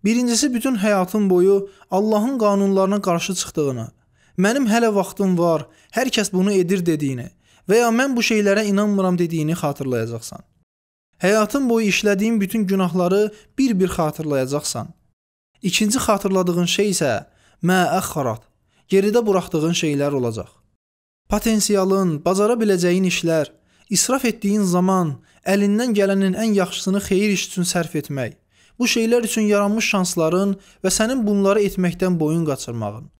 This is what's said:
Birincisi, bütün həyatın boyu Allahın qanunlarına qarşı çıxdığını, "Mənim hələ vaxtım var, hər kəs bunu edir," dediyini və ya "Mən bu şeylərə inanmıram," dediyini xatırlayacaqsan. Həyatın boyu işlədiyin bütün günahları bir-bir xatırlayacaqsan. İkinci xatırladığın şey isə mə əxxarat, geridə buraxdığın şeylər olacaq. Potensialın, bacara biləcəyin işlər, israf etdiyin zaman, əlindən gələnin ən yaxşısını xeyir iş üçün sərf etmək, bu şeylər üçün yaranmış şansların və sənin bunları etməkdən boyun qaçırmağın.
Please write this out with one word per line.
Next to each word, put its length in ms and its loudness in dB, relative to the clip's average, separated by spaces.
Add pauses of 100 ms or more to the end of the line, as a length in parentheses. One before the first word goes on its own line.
Birincisi, 500 0
bütün 220 -2
həyatın 540 0
boyu 400 2 (220)
Allahın 460 0
qanunlarına 640 2
qarşı 340 -2
çıxdığını, 520 -4 (500)
"Mənim 300 2
hələ 280 2
vaxtım 420 0
var, 300 0 (240)
hər 240 -2
kəs 180 -2
bunu 180 2
edir," 340 0
dediyini 440 -4 (400)
və 60 4
ya 140 4
"Mən 260 0
bu 60 0
şeylərə 440 2
inanmıram," 520 2
dediyini 360 -2
xatırlayacaqsan. 880 -4 (800)
Həyatın 480 2
boyu 180 2
işlədiyin 540 2
bütün 260 -2
günahları 640 0 (260)
bir-bir 300 2
xatırlayacaqsan. 1000 -4 (760)
İkinci 360 0
xatırladığın 680 0
şey 240 0
isə 200 0 (520)
mə 140 2 (180)
əxxarat, 460 -4 (500)
geridə 320 4
buraxdığın 480 0
şeylər 400 0
olacaq. 380 -4 (840)
Potensialın, 920 0
bacara 340 2
biləcəyin 480 2
işlər, 400 0 (420)
israf 380 0
etdiyin 400 0
zaman, 460 0 (340)
əlindən 480 2
gələnin 400 2
ən 220 -2
yaxşısını 500 -2
xeyir 300 2
iş 100 -6
üçün 220 -4
sərf 260 -4
etmək, 400 -6 (440)
bu 120 0
şeylər 320 2
üçün 240 0
yaranmış 460 2
şansların 640 0 (260)
və 140 0
sənin 260 0
bunları 400 2
etməkdən 560 -2
boyun 320 0
qaçırmağın. 560 -8 (120)